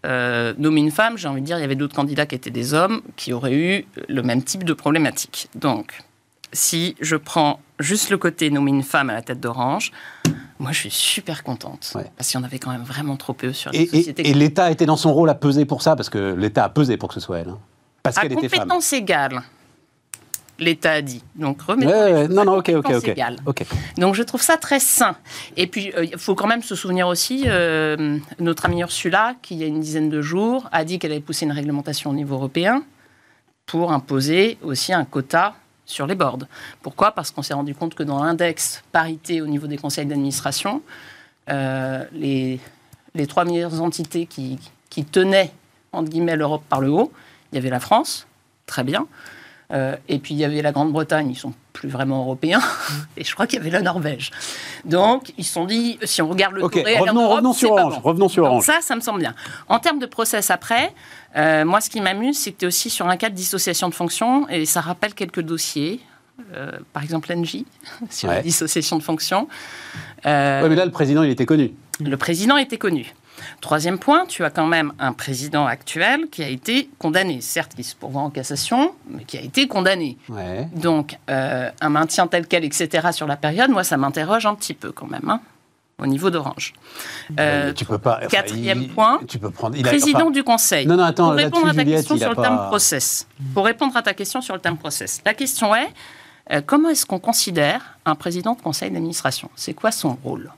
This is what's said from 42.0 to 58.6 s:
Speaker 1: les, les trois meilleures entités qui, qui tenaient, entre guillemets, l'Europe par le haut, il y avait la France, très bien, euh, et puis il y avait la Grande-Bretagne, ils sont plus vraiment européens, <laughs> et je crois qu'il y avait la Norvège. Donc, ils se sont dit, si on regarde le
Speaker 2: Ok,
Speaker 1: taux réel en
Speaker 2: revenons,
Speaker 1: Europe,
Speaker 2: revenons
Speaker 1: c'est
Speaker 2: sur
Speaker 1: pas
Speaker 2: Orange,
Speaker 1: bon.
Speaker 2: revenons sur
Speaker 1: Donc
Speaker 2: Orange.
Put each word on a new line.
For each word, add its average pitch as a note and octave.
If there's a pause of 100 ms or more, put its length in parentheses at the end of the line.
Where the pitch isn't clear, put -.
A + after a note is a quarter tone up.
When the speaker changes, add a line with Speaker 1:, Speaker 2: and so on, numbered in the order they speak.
Speaker 1:
les, C3 (540)
les D3
trois F3
meilleures E3+
entités E3+
qui, C3 (300)
qui -
tenaient, F#3+ (400)
entre D#3+
guillemets, E3
l'Europe D3+
par C3+
le C3+
haut, F#3+ (400)
il -
y C#3
avait B2+
la B2+
France, - (380)
très B2+
bien, G3 (640)
euh, C3+ (120)
et C#3+
puis -
il C#3+
y D3+
avait D3+
la D3
Grande-Bretagne, D3+
ils B2
sont - (180)
plus -
vraiment C3+
européens, C#3+ (280)
<laughs> -
et A#2+
je -
crois -
qu'il C4+
y G#3+
avait D#3+
la F3+
Norvège. D#3+ (540)
Donc, G3+
ils F3+
se -
sont F3
dit, A#3
si -
on D#3
regarde F#3+
le F#3+
Speaker 2:
Ok, F3+
Speaker 1:
taux E3+
réel A3
en F#3+
Speaker 2:
revenons, A#3
Speaker 1:
Europe, A3
Speaker 2:
revenons A#3+
Speaker 1:
c'est -
Speaker 2:
sur A3
Speaker 1:
pas -
Speaker 2:
Orange, D#3
Speaker 1:
bon. B2
Speaker 2:
revenons F3
sur E3+
Speaker 1:
Donc C3+
Speaker 2:
Orange. A#2+